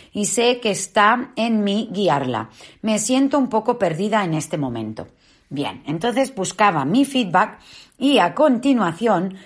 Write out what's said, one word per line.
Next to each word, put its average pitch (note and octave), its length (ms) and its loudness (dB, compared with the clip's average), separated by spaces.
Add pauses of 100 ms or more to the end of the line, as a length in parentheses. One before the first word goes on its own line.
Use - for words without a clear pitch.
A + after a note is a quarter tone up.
(120)
y G#3 160 -4
sé B3 320 0
que A3+ 100 -2
está G#3+ 640 0
en A3 280 0
mí G#3 280 -2
guiarla. C#3 600 -2 (320)
Me G#3+ 160 0
siento C4+ 400 0
un B3+ 100 0
poco A#3 300 -2
perdida G3 440 0
en D#3+ 120 -2
este D#3 240 -4
momento. A2 480 -6 (420)
Bien, C#3 380 -8
entonces A#3 480 -2
buscaba F#3 500 0
mi A#3+ 200 2
feedback G#3 540 0 (380)
y C4 220 2
a F3 160 2
continuación A3 1000 2 (100)